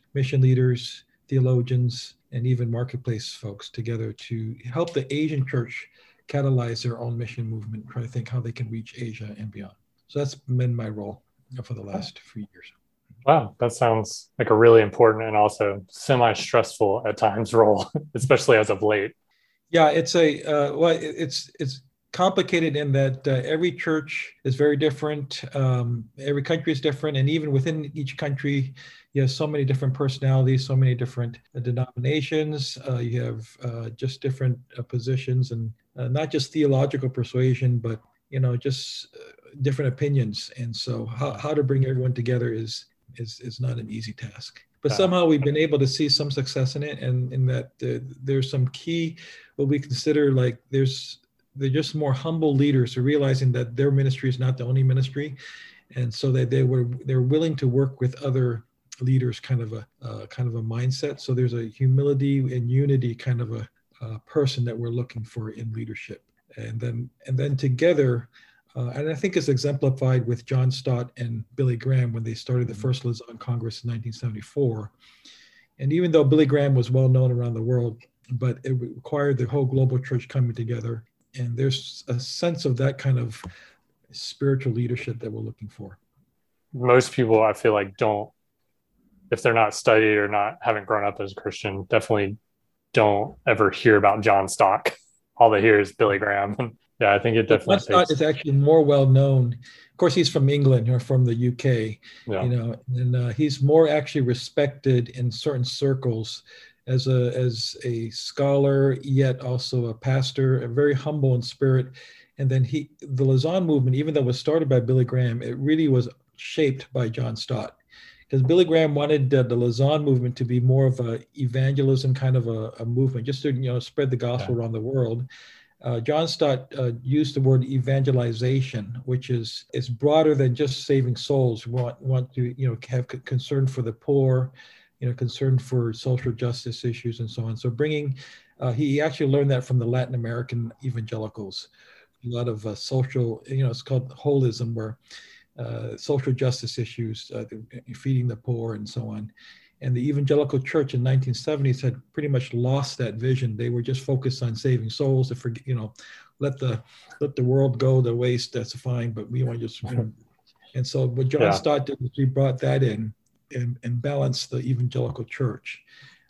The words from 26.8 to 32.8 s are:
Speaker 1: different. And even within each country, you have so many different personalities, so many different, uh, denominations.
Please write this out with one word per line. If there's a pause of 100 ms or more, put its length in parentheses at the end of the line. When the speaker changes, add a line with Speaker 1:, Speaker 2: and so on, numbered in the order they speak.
Speaker 1:
different.
And
even
within (240)
each (120)
country, (560)
you
have (100)
so
many
different
personalities, (100)
so
many
different, (220)
uh,
denominations. (120)